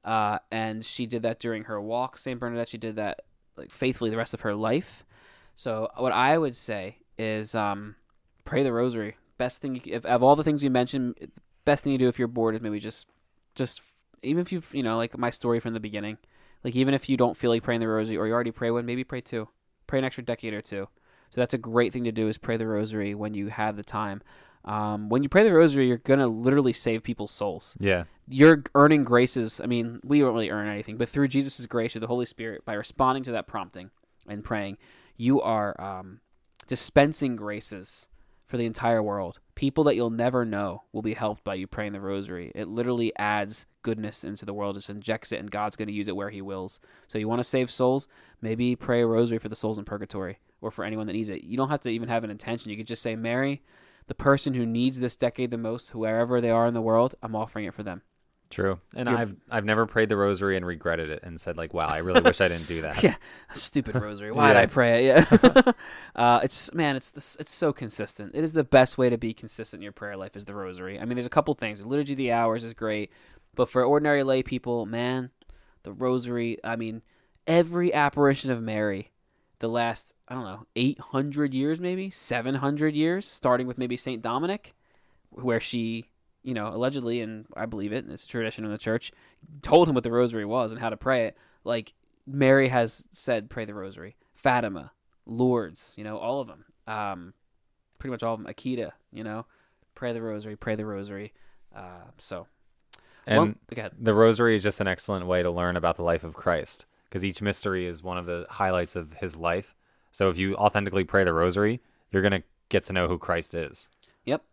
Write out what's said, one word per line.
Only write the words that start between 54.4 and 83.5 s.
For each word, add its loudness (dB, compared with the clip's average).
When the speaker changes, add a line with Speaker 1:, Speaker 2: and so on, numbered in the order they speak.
Speaker 1:
who 0
needs 0
this 0
decade -2
the -4
most, -6
whoever 0
they 2
are 4
in 2
the -2
world, 4
I'm -6
offering -6
it -8
for -12
them." -10
Speaker 2:
True. 0
And -4
Speaker 1:
You're 2
Speaker 2:
I've, -2
I've -2
never 4
prayed 2
the 2
rosary 2
and -4
regretted -2
it -8
and -12
said, -8
like, -8
"Wow, 0
I 0
really 4
wish 4
I 6
didn't -4
do -4
that." -4
Speaker 1:
<laughs> -
Yeah. 4
Stupid -4
rosary. -4
Why 6
Speaker 2:
Yeah. 10
Speaker 1:
did 8
I 8
pray 6
it? 8
Yeah. 10
<laughs> -20
Uh, 6
it's, -2
man, 0
it's -6
this, -8
it's -4
so 0
consistent. -8
It 0
is -2
the 2
best 6
way 4
to 2
be -4
consistent -10
in -12
your -12
prayer -12
life -12
is -14
the -14
rosary. -10
I -8
mean, -2
there's -4
a -8
couple 2
things. -6
The -12
Liturgy -2
of -6
the 0
Hours 0
is -10
great, -4
but 2
for 2
ordinary 4
lay 2
people, -4
man, -4
the -14
rosary, -2
I -4
mean, -8
every 2
apparition 4
of -2
Mary, -4
the -2
last, -2
I -12
don't -8
know, -14
eight 0
hundred -2
years 0
maybe, -4
seven -2
hundred 0
years, 0
starting 0